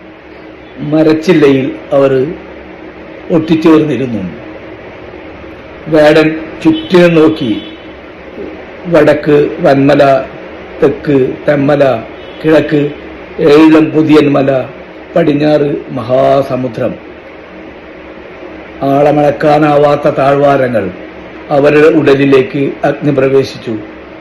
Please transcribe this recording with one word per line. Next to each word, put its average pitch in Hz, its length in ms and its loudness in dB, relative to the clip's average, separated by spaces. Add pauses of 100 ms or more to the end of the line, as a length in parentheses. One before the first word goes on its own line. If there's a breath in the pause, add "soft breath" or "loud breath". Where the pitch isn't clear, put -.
(800)
മരച്ചില്ലയിൽ 151 920 2 (200)
അവർ 139 400 2 (1000)
ഒട്ടിച്ചേർന്നിരുന്നു. 147 1000 0 (1600)
വേടൻ 156 520 4 (240)
ചുറ്റിനും 175 500 4
നോക്കി. 147 480 2 (1200)
വടക്ക് 151 760 2
വന്മല, 139 640 4 (580)
തെക്ക് 139 500 0 (160)
തെമ്മല, 139 540 0 (420)
കിഴക്ക് 147 460 2 (500)
ഏഴിലം 156 500 6
പുതിയൻ 143 420 2
മല, 135 320 0 (520)
പടിഞ്ഞാറ് 151 600 0 (140)
മഹാസമുദ്രം. 131 1200 -2 (1700)
ആളമളക്കാനാവാത്ത 147 1300 2
താഴ്വാരങ്ങൾ. 135 760 0 (600)
അവരുടെ 147 380 4
ഉടലിലേക്ക് 139 840 2 (120)
അഗ്നി 143 260 -2
പ്രവേശിച്ചു. 131 640 -2 (440)